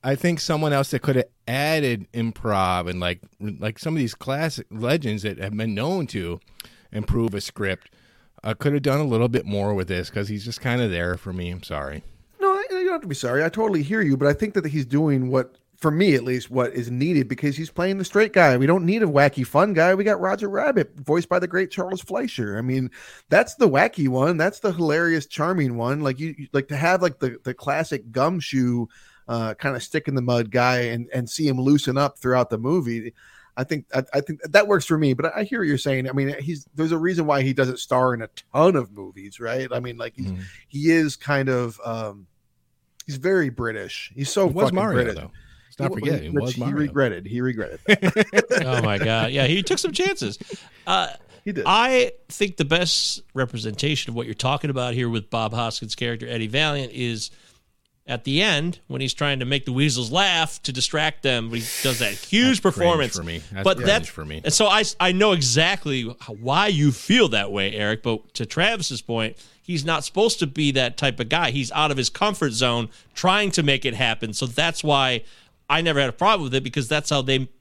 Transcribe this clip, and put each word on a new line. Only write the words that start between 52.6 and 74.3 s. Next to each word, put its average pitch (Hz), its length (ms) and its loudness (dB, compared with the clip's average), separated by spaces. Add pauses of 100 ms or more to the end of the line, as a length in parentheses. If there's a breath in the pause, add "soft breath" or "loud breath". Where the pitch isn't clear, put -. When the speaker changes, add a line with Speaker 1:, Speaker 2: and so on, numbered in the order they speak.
Speaker 3:
best 165 580 0 (120)
representation 123 760 -4
of 113 60 -6
what 117 100 -6
you're 107 80 -8
talking 139 360 -2
about 123 240 -2
here 123 140 -2
with 113 220 -4
Bob 113 220 -2
Hoskins' 113 420 -4
character 117 340 -6
Eddie 117 200 -4
Valiant 139 440 -2
is 117 380 -4 (760 soft breath)
at 120 180 -6
the 143 180 0
end 175 460 0
when 131 140 -6
he's 131 120 -4
trying 143 260 0
to 127 40 -2
make 135 220 -2
the 135 60 -4
weasels 123 380 0
laugh 170 520 0
to 139 100 -6
distract 151 500 -2
them, 117 280 0
but 117 80 -4
he 110 60 -6 (180)
does 127 160 0
that 107 160 -2
huge 240 460 2
Speaker 1:
That's - 0 -
cringe 190 140 2
Speaker 3:
performance. 165 420 2
Speaker 1:
for 90 60 -6
me. 85 200 -6 (100)
That's 98 120 -6
Speaker 3:
But 95 120 2
Speaker 1:
cringe 123 100 -2
Speaker 3:
that's 202 220 2
Speaker 1:
for 156 160 -12
me. 151 200 -10
Speaker 3:
and 151 80 -2
so 214 140 4
I, 208 160 4 (160)
I 185 140 2
know 202 200 4
exactly 147 720 0 (240)
why 131 420 0
you 147 220 4
feel 196 380 4
that 101 240 0
way, 101 220 0
Eric. 107 280 -2
But 113 320 -4
to 113 120 -6
Travis's 175 560 -2
point, 113 340 -4 (260 soft breath)
he's 160 220 -4
not 156 200 -2
supposed 220 360 0
to 165 60 0
be 143 260 0
that 127 240 0
type 131 240 -2
of 113 80 -4
guy. 156 220 2
He's 127 220 -4
out 151 180 2
of 135 80 -2
his 120 120 0
comfort 185 420 0
zone 117 360 0 (260 soft breath)
trying 196 380 2
to 170 100 0
make 139 220 2
it 123 100 -2
happen. 113 380 0